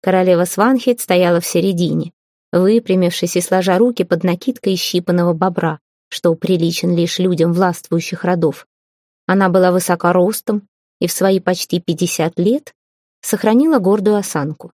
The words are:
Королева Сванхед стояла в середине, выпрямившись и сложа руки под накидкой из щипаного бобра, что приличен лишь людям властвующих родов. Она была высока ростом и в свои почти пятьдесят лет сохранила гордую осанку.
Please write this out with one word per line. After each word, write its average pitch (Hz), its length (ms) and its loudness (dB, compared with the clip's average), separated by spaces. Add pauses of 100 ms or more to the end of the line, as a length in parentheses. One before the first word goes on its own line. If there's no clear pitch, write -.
Королева 185 420 2
Сванхед 240 560 0
стояла 175 400 2
в 175 60 -6
середине, 170 680 -2 (400)
выпрямившись 185 840 0
и 175 60 2
сложа 185 360 0
руки 240 260 2
под 170 200 -2
накидкой 190 500 -2
из 180 60 -4
щипаного 175 540 0
бобра, 170 460 -2 (300)
что - 260 0
приличен 170 600 -2
лишь 170 240 -2
людям 170 340 0
властвующих 175 680 -4
родов. 170 440 -2 (580)
Она 190 240 2
была 185 220 4
высока 175 420 0
ростом 202 500 0 (360)
и 180 80 -2
в - 40 -4
свои 190 280 0
почти 180 400 -4
пятьдесят 170 600 -4
лет 220 340 -2 (480)
сохранила 240 580 2
гордую 208 380 2
осанку. 156 600 -6